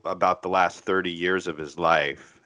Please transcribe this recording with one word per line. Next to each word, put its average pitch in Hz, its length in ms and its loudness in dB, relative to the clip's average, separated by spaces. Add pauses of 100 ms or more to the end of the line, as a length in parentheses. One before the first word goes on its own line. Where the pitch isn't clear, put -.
about 92 380 0
the 92 60 -6
last 90 320 2
thirty 92 300 0
years 90 360 -2
of 80 100 -6
his 73 200 -12
life. 78 680 0